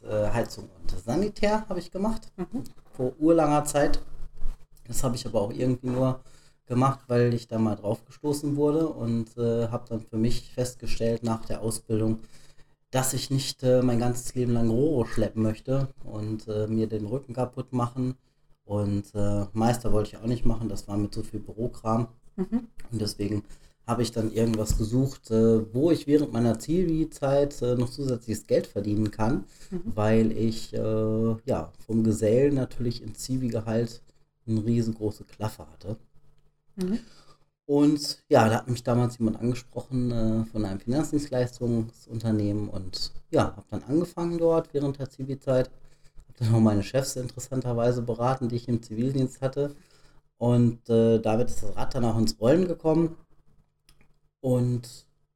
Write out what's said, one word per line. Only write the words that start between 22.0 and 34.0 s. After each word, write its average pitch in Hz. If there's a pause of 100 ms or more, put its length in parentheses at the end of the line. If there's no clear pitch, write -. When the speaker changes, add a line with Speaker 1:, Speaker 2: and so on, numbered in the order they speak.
Speaker 2:
Mhm. 214 (240)
Speaker 1:
Und 110
deswegen 104 (420)
habe 120
ich 110
dann 110
irgendwas 110
gesucht, 120
äh, 113
wo 147
ich -
während 147
meiner 113
Zivi-Zeit, 151
äh, 123
noch 120
zusätzliches 120
Geld 123
verdienen 104
kann, 127 (260)
Speaker 2:
Mhm. 180 (140)
Speaker 1:
weil 110
ich, 110
äh, 110 (100)
ja, 85 (140)
vom 113
Gesellen 113
natürlich 123
im 107
Zivi-Gehalt 113 (440)